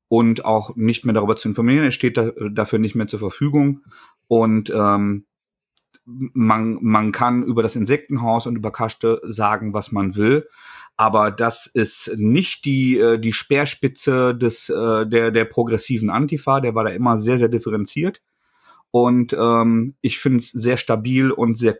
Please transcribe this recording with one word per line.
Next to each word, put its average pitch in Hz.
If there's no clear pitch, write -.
und 117
auch 110
nicht 113
mehr 113
darüber 107
zu -
informieren. 120
Er 127
steht -
da, 117
dafür 107
nicht 107
mehr 110
zur 101
Verfügung. 139
Und, 110
ähm, 101
man, 113
man 107
kann 123
über 117
das 110
Insektenhaus 117
und 120
über 110
Kaschte 113
sagen, 107
was 104
man 98
will. 123
Aber 107
das 117
ist -
nicht 113
die, 131
äh, 113
die 110
Speerspitze 135
des, 120
äh, 110
der, 113
der 110
progressiven 113
Antifa. 139
Der 120
war 110
da 107
immer 117
sehr, 117
sehr 120
differenziert. 117
Und, 120
ähm, 117
ich -
find's 127
sehr 123
stabil 127
und 117
sehr 110